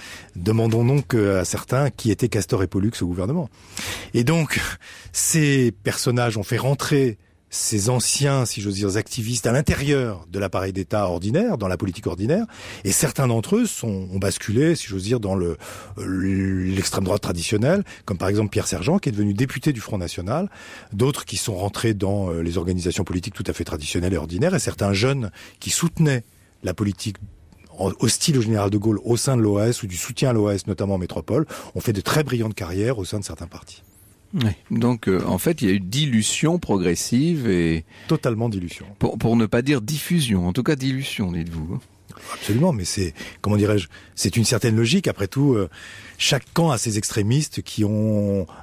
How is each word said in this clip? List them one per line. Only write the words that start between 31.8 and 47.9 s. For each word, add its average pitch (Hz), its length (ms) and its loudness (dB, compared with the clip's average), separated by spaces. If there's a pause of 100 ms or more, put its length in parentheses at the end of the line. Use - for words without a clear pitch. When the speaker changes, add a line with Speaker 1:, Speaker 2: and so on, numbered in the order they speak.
Speaker 1:
fait 120 120 0
de 98 80 0
très 151 240 0
brillantes 117 300 -2
carrières 101 440 -2
au 92 60 -6
sein 107 160 -6
de 92 40 -8
certains 87 220 -10
partis. - 380 -20 (520)
Speaker 2:
Oui. 113 140 2 (220)
Donc, 117 360 2
euh, 92 200 4
en 95 100 2
fait, 160 240 0
il 104 60 4
y - 20 4
a 95 40 4
eu 101 40 2
dilution 131 800 2
progressive 120 920 2
et 82 360 2 (240)
Speaker 1:
Totalement 120 400 0
dilution. 95 360 -6 (140)
Speaker 2:
Pour, - 180 0
pour 117 200 4
ne 113 100 4
pas 123 160 2
dire 139 180 2
diffusion, 120 680 0
en 92 40 0
tout 123 120 -2
cas 156 100 2
dilution, 131 560 -2
dites-vous. 85 480 -6 (540)
Speaker 1:
Absolument, 143 400 0
mais 98 120 -2
c'est, 87 300 -4 (280)
comment 104 140 2
dirais-je, 101 320 2 (280)
c'est - 200 -2
une 113 80 4
certaine 110 320 2
logique. 120 320 4
Après 101 200 -2
tout, 139 260 4
euh, 95 140 2 (500)
chaque - 340 0
camp 165 180 2
a 113 80 2
ses 110 200 -2
extrémistes 120 640 0
qui - 220 -2
ont 101 600 2 (160)